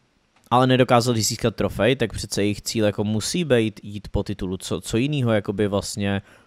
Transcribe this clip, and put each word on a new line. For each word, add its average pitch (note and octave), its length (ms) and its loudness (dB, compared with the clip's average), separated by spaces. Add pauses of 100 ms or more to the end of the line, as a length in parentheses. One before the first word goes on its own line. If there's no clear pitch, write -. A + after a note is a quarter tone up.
(500)
ale B2+ 160 6
nedokázali B2 560 4
získat A2+ 340 -2
trofej, G#2 400 2
tak A#2 160 -2
přece - 300 -4
jejich G#2 200 -2
cíl A2 220 -2
jako G#2 200 0
musí A2 400 -2
být A#2 380 0
jít G2+ 260 -12
po G2+ 140 -2
titulu. G2+ 340 -6
Co, - 240 -6
co - 160 -4
jinýho C3 360 0
jakoby G#2 360 0
vlastně G2+ 540 -2 (240)